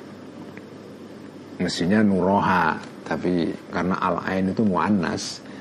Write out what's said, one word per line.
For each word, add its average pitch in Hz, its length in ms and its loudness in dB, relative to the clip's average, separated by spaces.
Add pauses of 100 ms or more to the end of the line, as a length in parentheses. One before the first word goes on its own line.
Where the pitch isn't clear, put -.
(1600)
Mestinya 90 440 2
nuroha, 92 720 4 (280)
tapi 87 480 0 (160)
karena 90 320 0
al-ain 95 520 0
itu 110 120 2
muannas, 90 760 2 (200)